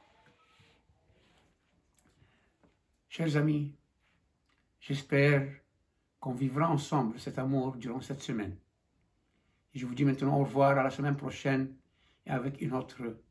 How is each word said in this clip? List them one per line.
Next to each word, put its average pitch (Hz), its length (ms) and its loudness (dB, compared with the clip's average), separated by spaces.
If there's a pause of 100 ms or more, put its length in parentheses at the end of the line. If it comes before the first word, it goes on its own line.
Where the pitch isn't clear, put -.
(3000)
Chers 160 260 0
amis, 147 380 2 (1040)
j'espère 139 680 2 (760)
qu'on 135 120 -6
vivra 135 360 0
ensemble 139 520 0
cet - 180 -8
amour 131 380 0
durant 120 240 -6
cette 139 220 -8
semaine. 101 340 -6 (1160)
Et 135 40 -12
je 127 80 -6
vous 120 80 -8
dis 139 100 2
maintenant 135 320 2
au 143 80 4
revoir 139 340 4
à 131 40 6
la 139 80 2
semaine 139 260 -2
prochaine 135 580 -2 (520)
et 180 40 -8
avec 135 300 -4
une 147 120 -4
autre 127 480 -6 (100)